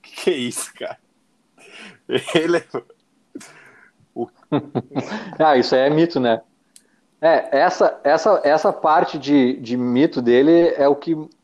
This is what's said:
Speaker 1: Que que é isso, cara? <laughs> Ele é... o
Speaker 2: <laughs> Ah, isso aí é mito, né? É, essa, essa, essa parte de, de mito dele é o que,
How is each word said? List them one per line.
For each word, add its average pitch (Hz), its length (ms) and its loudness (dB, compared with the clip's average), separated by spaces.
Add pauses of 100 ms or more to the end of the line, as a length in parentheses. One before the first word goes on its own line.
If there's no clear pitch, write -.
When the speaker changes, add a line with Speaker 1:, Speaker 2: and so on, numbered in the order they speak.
Speaker 1:
Que - 200 -20
que - 80 -2
é 175 40 0
isso, 120 400 -8
cara? - 240 -14 (1080)
<laughs> - 0 - (260)
Ele 165 220 0
é... 165 80 -4 (1500)
o 117 140 -8 (220)
Speaker 2:
<laughs> 147 880 -8
Ah, 156 180 4
isso 123 180 2
aí 131 80 4
é 139 80 2
mito, 160 280 0
né? 117 220 0 (800)
É, 151 400 2
essa, 175 420 0
essa, 156 400 2
essa 156 300 2
parte 165 460 0
de, 131 420 2
de 120 160 -8
mito 123 460 0
dele 151 540 4
é 143 120 2
o 143 80 2
que, 165 180 -6 (300)